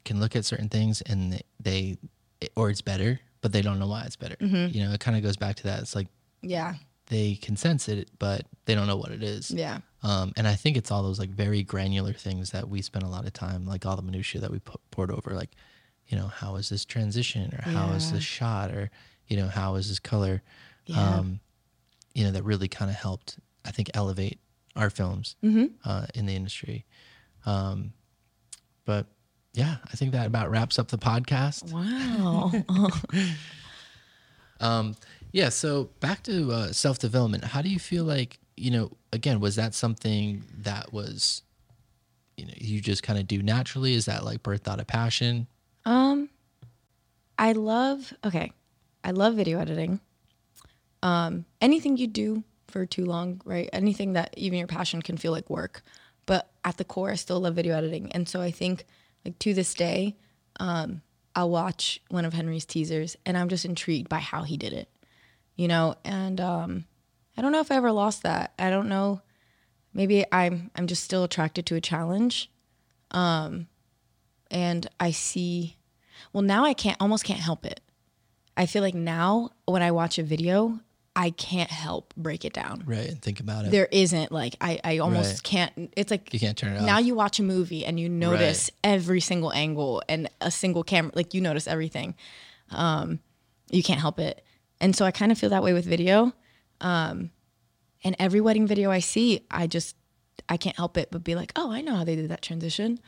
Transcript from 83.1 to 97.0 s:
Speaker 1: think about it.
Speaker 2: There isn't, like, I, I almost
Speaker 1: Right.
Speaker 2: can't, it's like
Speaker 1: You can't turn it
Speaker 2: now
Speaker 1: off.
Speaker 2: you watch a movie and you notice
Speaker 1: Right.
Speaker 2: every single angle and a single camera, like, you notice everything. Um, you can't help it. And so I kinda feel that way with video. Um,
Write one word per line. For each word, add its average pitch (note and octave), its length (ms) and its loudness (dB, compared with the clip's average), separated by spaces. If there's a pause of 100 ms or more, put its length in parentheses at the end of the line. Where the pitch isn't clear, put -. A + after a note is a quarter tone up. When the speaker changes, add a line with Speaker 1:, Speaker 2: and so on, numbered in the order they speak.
Speaker 1:
think G2+ 180 -4
about G#2+ 260 -4
it. F3+ 40 0
Speaker 2:
There G3 220 6
isn't, F3 400 4
like, B2+ 280 -4
I, E3+ 220 -2
I D#3+ 160 0
almost G2+ 360 2
Speaker 1:
Right. - 100 -8
Speaker 2:
can't, F3 520 -2
it's G3+ 140 0
like G3 220 -2
Speaker 1:
You A2 80 0
can't G#2+ 180 0
turn G2+ 140 -2
it G2+ 100 0
Speaker 2:
now G3+ 160 6
Speaker 1:
off. A#3+ 60 6
Speaker 2:
you B3 100 4
watch G#3 240 2
a G#3+ 60 2
movie F3+ 400 0
and E3+ 160 -2
you E3+ 80 0
notice E3+ 640 2 (140)
Speaker 1:
Right. G3+ 80 6
Speaker 2:
every F3+ 280 4
single E3+ 320 0
angle D3 560 0
and D#3+ 200 -2 (120)
a E3+ 100 0
single E3+ 320 0
camera, E3 320 2
like, E3+ 200 0
you F#3+ 60 0
notice D#3 280 0
everything. D#3+ 460 -4 (560)
Um, D#3+ 500 0 (500)
you F3+ 120 4
can't D3+ 180 2
help - 180 -2
it. - 260 -4 (360)
And F#3+ 140 6
so G3+ 100 2
I F#3 80 4
kinda A3 240 4
feel G#3 140 2
that G3 120 4
way F#3 100 6
with F3 120 4
video. F#3 480 6 (480)
Um, E3+ 500 0 (720)